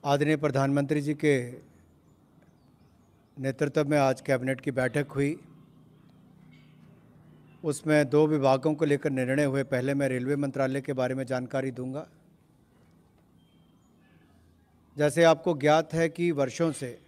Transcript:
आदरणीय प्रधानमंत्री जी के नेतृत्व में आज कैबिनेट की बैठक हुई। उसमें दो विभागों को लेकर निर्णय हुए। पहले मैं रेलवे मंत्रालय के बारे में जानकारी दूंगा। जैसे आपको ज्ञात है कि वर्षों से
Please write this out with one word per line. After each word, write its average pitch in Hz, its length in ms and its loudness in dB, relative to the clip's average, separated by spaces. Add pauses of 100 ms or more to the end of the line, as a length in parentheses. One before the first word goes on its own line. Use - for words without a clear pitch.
आदरणीय 147 320 2
प्रधानमंत्री 143 640 0
जी 147 120 -4
के 135 400 0 (1900)
नेतृत्व 139 480 -2
में 151 100 2
आज 135 240 2
कैबिनेट 131 400 -2
की 143 100 -4
बैठक 131 440 -2
हुई। 143 240 -2 (2250)
उसमें 151 460 2
दो 151 180 6
विभागों 139 480 2
को 156 100 0
लेकर 143 240 0
निर्णय 131 340 0
हुए। 139 200 0
पहले 131 300 -2
मैं 139 160 0
रेलवे 127 260 -2
मंत्रालय 135 460 -4
के 139 120 -8
बारे 127 220 -2
में 131 100 -6
जानकारी 131 460 -4
दूंगा। 131 360 -10 (3000)
जैसे 147 260 2
आपको 165 300 4
ज्ञात 151 400 2
है 165 160 0
कि 175 220 -2
वर्षों 143 400 -2
से 123 360 -12